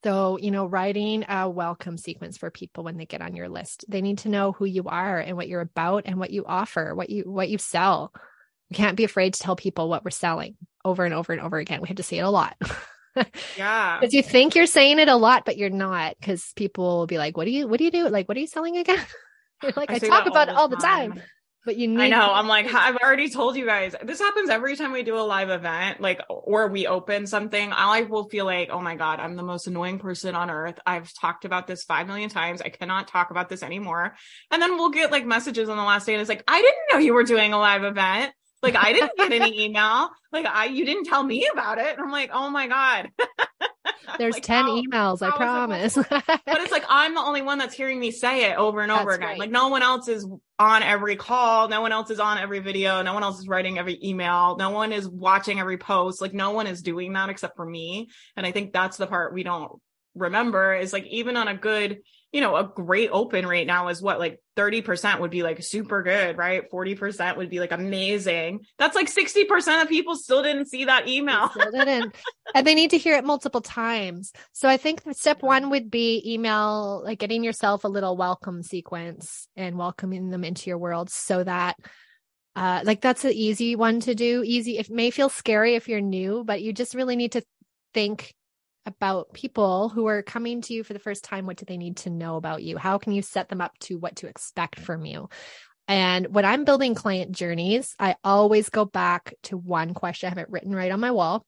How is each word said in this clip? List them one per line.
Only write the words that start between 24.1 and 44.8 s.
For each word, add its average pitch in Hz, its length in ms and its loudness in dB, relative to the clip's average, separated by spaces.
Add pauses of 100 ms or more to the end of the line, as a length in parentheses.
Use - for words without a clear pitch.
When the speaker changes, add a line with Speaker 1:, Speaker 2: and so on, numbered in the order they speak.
Speaker 2:
happens 403 300 0
every 254 260 0
time 285 160 -4
we 254 120 -4
do 226 140 -2
a 220 40 0
live 196 280 0
event, 175 520 -4
like, 185 180 0 (100)
or 214 380 0
we 196 200 -2
open 202 380 -2
something. 208 460 -2
I 214 300 2
will 214 280 -4
feel 202 160 -4
like, 180 240 -2
"Oh 180 120 -6
my 170 140 -6
God, 156 240 -2
I'm 165 160 -8
the 175 80 -8
most 180 240 -8
annoying 180 320 -6
person 185 360 -8
on 175 140 -2
earth. 165 360 -6
I've 175 280 -4
talked 170 320 -4
about 180 220 -2
this 180 180 -10
five 165 220 -2
million 208 220 -8
times. 175 320 -4
I - 80 -8
cannot 190 380 -6
talk 175 240 0
about 175 180 -4
this 185 140 -10
anymore." 175 520 -6 (360)
And 330 100 2
then 359 160 2
we'll 339 140 2
get, 302 200 2
like, 269 140 0
messages 233 440 -2
on 214 80 -4
the 208 60 -2
last 202 220 2
day 220 100 0
and 208 60 -2
it's 214 80 -6
like, 208 200 -2
"I 339 120 6
didn't 571 200 8 (100)
know 320 80 6
you 262 140 6
were 240 100 8
doing 220 300 4
a 208 60 2
live 202 260 6
event. 202 480 0 (280)
Like, 247 140 2
I 214 180 6
didn't 302 240 4
get 381 140 4
any 220 320 2
Speaker 1:
<laughs> - 20 0
Speaker 2:
email. 214 440 2 (220)
Like, 320 160 -4
I, 214 180 2
you 269 200 -2
didn't 311 200 -2
tell 277 180 2
me 269 280 0
about 220 280 -4
it." 294 140 -2
And - 80 -10
I'm 277 100 -6
like, 277 220 -2
"Oh 277 180 -2
my 277 160 -2
God." 254 500 2
<laughs> - 20 -14 (960)
Speaker 1:
There's 226 180 0
Speaker 2:
Like, - 80 -8
Speaker 1:
ten 240 220 4
Speaker 2:
how, 233 160 0